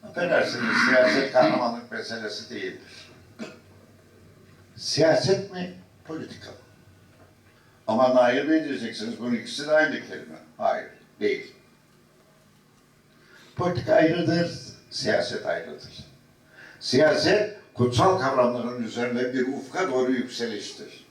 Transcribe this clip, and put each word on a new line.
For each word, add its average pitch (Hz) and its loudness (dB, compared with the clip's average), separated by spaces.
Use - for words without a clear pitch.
Affedersiniz, 127 0
siyaset 127 4
kahramanlık 117 2
meselesi 113 -10
değildir. - -12
Siyaset 160 2
mi, 180 -8
politika - -14
mı? - -20
Ama 123 4
Nail 123 4
Bey 160 4
diyeceksiniz, 135 -8
bunun 120 -2
ikisi 139 -8
de 151 0
aynı 156 2
kelime. - -14
Hayır, - -2
değil. - -4
Politika 175 0
ayrıdır, 165 4
siyaset - -2
ayrıdır. - -8
Siyaset, - 2
kutsal 175 2
kavramların 123 0
üzerinde 120 -4
bir 127 0
ufka - -4
doğru 127 2
yükseliştir. 113 -6